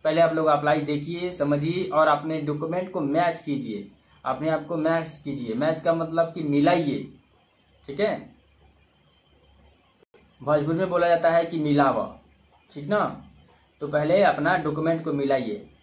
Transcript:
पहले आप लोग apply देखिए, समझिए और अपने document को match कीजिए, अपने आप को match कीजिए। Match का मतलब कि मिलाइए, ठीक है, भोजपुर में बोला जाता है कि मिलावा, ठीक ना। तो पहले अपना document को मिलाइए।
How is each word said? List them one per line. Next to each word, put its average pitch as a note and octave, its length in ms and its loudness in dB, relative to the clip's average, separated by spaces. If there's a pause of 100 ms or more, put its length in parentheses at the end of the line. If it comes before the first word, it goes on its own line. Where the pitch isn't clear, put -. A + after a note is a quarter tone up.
पहले D#3+ 160 2
आप D#3+ 140 4
लोग D#3+ 120 0
apply D3 340 4
देखिए, D3+ 500 -4
समझिए D3+ 580 0
और D#3 200 4
अपने D3+ 320 0
document D#3+ 520 -4
को F#3 80 -4
match E3 400 0
कीजिए, A2+ 500 -8 (340)
अपने C3 240 -4
आप D3+ 180 -2
को E3 100 -6
match D#3+ 480 -2
कीजिए। A#2+ 300 -6
Match D#3 260 -2
का E3 140 2
मतलब E3 400 -2
कि E3+ 80 -8
मिलाइए, D3 600 2 (880)
ठीक C#3 120 -8
है, F#3+ 140 0 (2250)
भोजपुर D3 340 0
में F#3 160 0
बोला E3+ 180 2
जाता E3+ 220 4
है E3 140 4
कि E3 140 -4
मिलावा, C#3 480 2 (640)
ठीक D3 180 -12
ना। G3+ 140 2 (800)
तो C#3+ 60 -6
पहले D3+ 340 4
अपना E3 360 4
document D#3+ 460 -2
को D#3 80 -4
मिलाइए। C3 540 -2 (160)